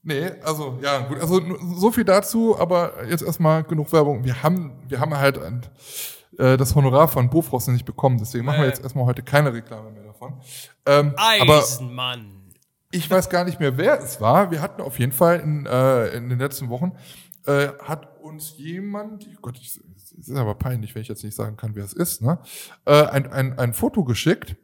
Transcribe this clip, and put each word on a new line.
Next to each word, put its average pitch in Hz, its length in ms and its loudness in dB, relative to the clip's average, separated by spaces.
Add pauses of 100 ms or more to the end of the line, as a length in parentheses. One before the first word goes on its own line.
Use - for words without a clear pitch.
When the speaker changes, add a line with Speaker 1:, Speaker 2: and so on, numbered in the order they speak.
Speaker 1:
Nee, 156 280 -4 (120)
also, 147 380 -6
ja, 143 180 -2
gut. 131 200 -6
Also, 170 200 2
nur 175 200 -6 (180)
so 208 140 4
viel 233 120 0
dazu, 208 540 4
aber 175 500 0
jetzt 165 140 -2
erstmal 160 420 2
genug 151 300 -2
Werbung. 147 300 4
Wir 127 180 -2
haben, 160 300 0 (160)
wir 123 120 -6
haben 151 160 -2
halt 139 220 2
ein, 120 260 -8 (760)
äh, 131 180 6
das 131 160 0
Honorar 143 340 6
von 127 220 2
Bofrost 147 380 0
nicht 123 180 0
bekommen, 127 320 0
deswegen 117 280 -6
machen 147 120 0
wir 151 60 2
Speaker 2:
Nee. 131 60 2
Speaker 1:
jetzt - 120 -6
erstmal 127 240 -4
heute 123 160 0
keine 143 320 2
Reklame 110 380 -14
mehr 104 120 -20
davon. - 380 -18 (460)
Ähm, 143 280 4
aber 196 440 6
Speaker 2:
Eisenmann. 123 960 -6 (340)
Speaker 1:
ich 160 220 -4
weiß 185 180 4
gar 180 140 0
nicht 180 160 -6
mehr, 135 180 0
wer 196 240 2
es - 180 -12
war. 156 300 4
Wir 160 120 -4
hatten - 200 -8
auf 139 160 -8
jeden 127 140 0
Fall 170 280 4
in, 151 280 -4
äh, 127 480 2
in 120 140 -8
den 123 100 -2
letzten 135 300 -6
Wochen, 139 240 -4 (520)
äh, 143 220 2 (160)
hat - 400 -12
uns 156 340 -16
jemand, 202 680 -12 (160)
Gott, 120 160 -12
ich, - 200 -18 (160)
es - 320 -20
ist 131 80 -10
aber 107 200 -2
peinlich, 117 400 -6
wenn 110 80 -10
ich - 60 -16
jetzt 107 140 -12
nicht 104 120 -12
sagen 110 220 -6
kann, 110 180 -8
wer 101 100 -10
es 98 80 -16
ist, - 300 -4
ne? 156 160 0 (460)
Äh, 147 200 6
ein, 135 260 -2
ein, 131 280 -4
ein 120 160 -2
Foto 226 280 -2
geschickt. 131 600 -2